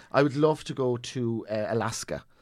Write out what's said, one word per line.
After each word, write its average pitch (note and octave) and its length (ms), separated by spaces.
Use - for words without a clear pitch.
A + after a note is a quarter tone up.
I C3+ 120
would C3+ 120
love D3+ 300
to D#3 80
go B2+ 240
to, A#2 520
uh, G#2+ 200
Alaska. A2 540